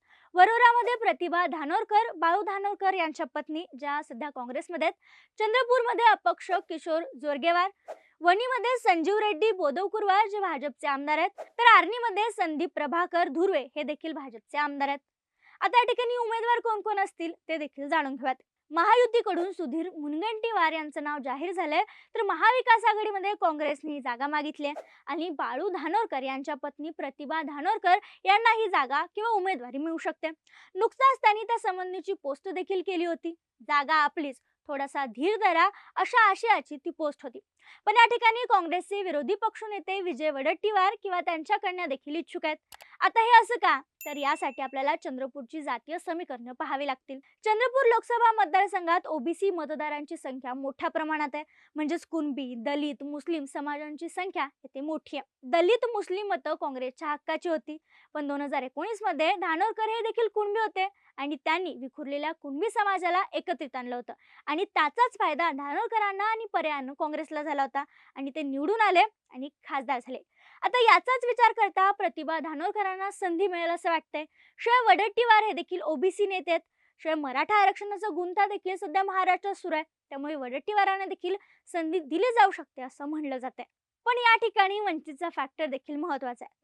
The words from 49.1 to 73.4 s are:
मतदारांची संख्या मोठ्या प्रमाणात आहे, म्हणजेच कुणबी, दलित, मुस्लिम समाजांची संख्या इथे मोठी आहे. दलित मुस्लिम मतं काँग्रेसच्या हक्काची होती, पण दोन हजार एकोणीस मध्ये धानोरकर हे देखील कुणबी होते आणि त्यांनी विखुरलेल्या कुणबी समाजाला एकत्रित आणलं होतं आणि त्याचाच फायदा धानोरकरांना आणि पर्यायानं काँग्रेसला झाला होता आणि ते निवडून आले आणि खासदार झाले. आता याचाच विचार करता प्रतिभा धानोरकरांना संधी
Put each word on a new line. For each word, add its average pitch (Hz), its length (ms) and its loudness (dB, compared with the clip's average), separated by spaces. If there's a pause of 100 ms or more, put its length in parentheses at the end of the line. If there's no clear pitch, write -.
मतदारांची 302 640 -6
संख्या 262 380 -10
मोठ्या 269 360 -6
प्रमाणात 311 440 -2
आहे, 302 100 -8 (300)
म्हणजेच 302 320 -4
कुणबी, 285 520 -4
दलित, 285 440 -4
मुस्लिम 294 420 -6
समाजांची 294 640 -8
संख्या 359 400 -6 (160)
इथे 269 160 -14
मोठी 302 360 -8
आहे. - 140 -10 (120)
दलित 349 440 4
मुस्लिम 415 400 -4
मतं 311 280 -2
काँग्रेसच्या 269 540 -8
हक्काची 311 400 -4
होती, 311 280 -4 (380)
पण 294 140 -6
दोन 285 120 -2
हजार 285 220 -4
एकोणीस 349 400 -6
मध्ये 339 320 2
धानोरकर 392 540 -2
हे 453 120 -2
देखील 453 280 0
कुणबी 415 320 -2
होते 381 280 -2 (280)
आणि 285 280 -6
त्यांनी 330 360 -2
विखुरलेल्या 285 520 -6
कुणबी 294 380 -6
समाजाला 381 520 0 (100)
एकत्रित 302 440 -6
आणलं 247 200 -8
होतं 233 160 -12 (340)
आणि 311 180 -2
त्याचाच 392 540 2
फायदा 330 320 2
धानोरकरांना 392 720 -2
आणि 440 280 -2
पर्यायानं 294 400 -2
काँग्रेसला 302 500 -4
झाला 285 200 -2
होता 277 220 -4 (300)
आणि 269 220 -8
ते 311 60 -4
निवडून 294 380 0
आले 370 220 6 (280)
आणि 262 180 -12 (160)
खासदार 269 340 -4
झाले. 247 200 -12 (440)
आता 392 160 0
याचाच 480 460 6
विचार 480 280 4
करता 392 380 2
प्रतिभा 330 480 -2
धानोरकरांना 381 720 -4
संधी 370 360 -2